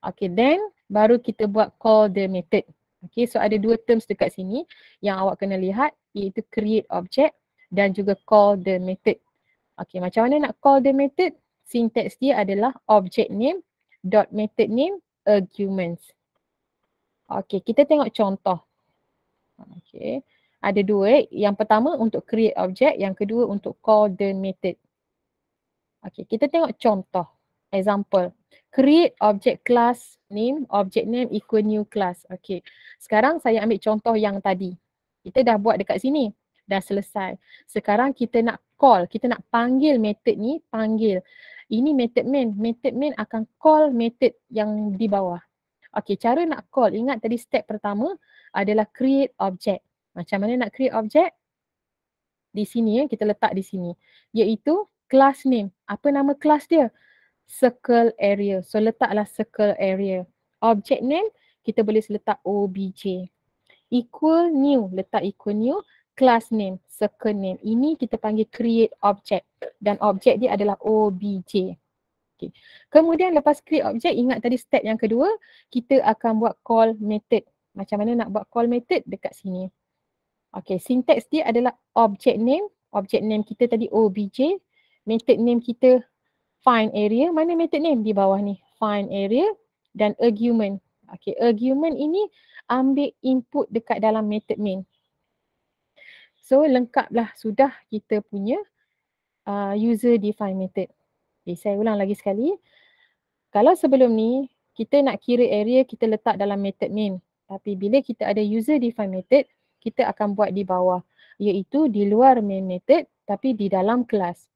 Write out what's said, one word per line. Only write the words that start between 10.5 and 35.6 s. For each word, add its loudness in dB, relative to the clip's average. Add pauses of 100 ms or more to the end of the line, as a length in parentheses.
call 4
the 2
method? 0 (320)
Syntax -2
dia 0
adalah -2 (160)
object 2
name -2 (400)
dot 2
method -2
name -2 (320)
arguments. -2 (1160)
Okey, -6
kita 2
tengok 2
contoh. -2 (960)
Okey, -12 (400)
ada 0
dua, 4
eh. -2 (100)
Yang 0
pertama 2
untuk -2
create 2
object, 0
yang -4
kedua -2
untuk -8
call 4
the -2
method. -6 (1300)
Okey, -16
kita 0
tengok -2
contoh. -2 (480)
Example, 0 (400)
create 4
object 0
class 0
name, -4
object -2
name -2
equal 0
new 0
class. -4
Okey, -10 (400)
sekarang 0
saya 0
ambil 0
contoh 0
yang 0
tadi. -4 (480)
Kita 0
dah 4
buat 0